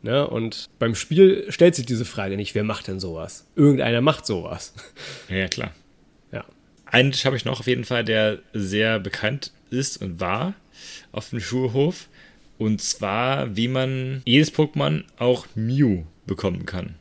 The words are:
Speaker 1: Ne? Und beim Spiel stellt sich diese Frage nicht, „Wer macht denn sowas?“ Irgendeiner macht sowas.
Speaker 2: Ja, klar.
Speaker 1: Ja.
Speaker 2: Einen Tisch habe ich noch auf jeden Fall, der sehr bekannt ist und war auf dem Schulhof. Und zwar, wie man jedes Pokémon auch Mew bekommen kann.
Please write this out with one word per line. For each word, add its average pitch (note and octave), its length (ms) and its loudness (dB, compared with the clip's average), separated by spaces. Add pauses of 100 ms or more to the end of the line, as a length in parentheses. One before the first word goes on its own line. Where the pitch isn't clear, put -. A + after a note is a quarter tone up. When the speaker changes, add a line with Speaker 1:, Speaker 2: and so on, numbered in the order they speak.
Speaker 1:
Ne? C3+ 240 0
Und A2+ 400 -6 (120)
beim A#2 160 2
Spiel F#3+ 560 6
stellt E3+ 240 6
sich B2+ 120 -4
diese A#2+ 200 -2
Frage G2 300 -4
nicht, G#2 180 -6
„Wer G#2 100 0
macht G#2+ 240 -6
denn F#2+ 120 -6
sowas?“ E2 460 -10 (100)
Irgendeiner C3 440 4
macht D3 240 -2
sowas. E2+ 480 -6 (560)
Speaker 2:
Ja, F#2+ 200 -2
klar. - 240 -6 (600)
Speaker 1:
Ja. A2 120 -10 (420)
Speaker 2:
Einen C3 260 4
Tisch - 140 -4
habe C3+ 100 2
ich - 80 -6
noch B2+ 160 -4
auf - 60 -6
jeden B2 180 0
Fall, A#2 200 -2
der G#2+ 340 2 (160)
sehr G#2+ 460 0
bekannt A2 520 -6 (180)
ist C3 300 -4
und F2+ 200 -8
war A2+ 340 -2 (580)
auf - 180 -8
dem A#2+ 100 -6
Schulhof. C3 680 -2 (480)
Und G#2+ 240 0
zwar, A#2+ 760 -2
wie A#2 120 0
man C3 580 -2
jedes D3 280 6
Pokémon D3+ 500 0 (140)
auch A#2+ 360 2
Mew A2+ 500 2 (220)
bekommen F#2 400 -4
kann. F2+ 340 -8